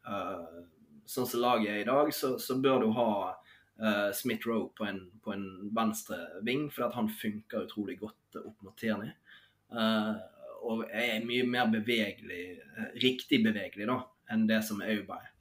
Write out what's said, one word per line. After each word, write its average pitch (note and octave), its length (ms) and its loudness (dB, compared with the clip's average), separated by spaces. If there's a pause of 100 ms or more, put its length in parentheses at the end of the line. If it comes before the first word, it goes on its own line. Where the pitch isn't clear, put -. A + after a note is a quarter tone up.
Eh, F2 580 -6 (420)
sånn B2+ 220 -2
som A#2+ 140 0
laget A2 300 4
er G#2 100 0
i G#2+ 60 0
dag, C#3+ 260 4
så, C3 240 0
så C3 220 -2
bør C3 240 6
du A2 80 4
ha, A#2+ 160 4 (720)
eh, G#2 340 2
Smith A2+ 320 -2
Rowe A2+ 300 0
på G#2+ 100 -4
en, G2 140 -4 (220)
på G#2 120 -6
en G2 140 -6 (240)
venstre G#2+ 480 0 (240)
ving, C#3 260 0
for B2+ 160 -2
at A2+ 100 -2
han A2 140 0
funker G#2+ 560 -4
utrolig F#2+ 340 -6
godt - 380 -12
opp - 240 -14
mot F#2+ 160 -18
Tierney. A2 320 -4 (640)
Eh, A2 420 2 (540)
og A2+ 200 -2
er A2 360 -2
mye B2 220 2
mer B2 240 2
bevegelig, G#2+ 720 0 (340)
eh, A2 180 -6
riktig B2+ 480 4
bevegelig G#2 440 0
da, B2 120 0 (300)
enn A2 180 4
det A2 160 4
som G2+ 180 -4
er G#2+ 140 0
Auberg. F#2+ 320 -8 (140)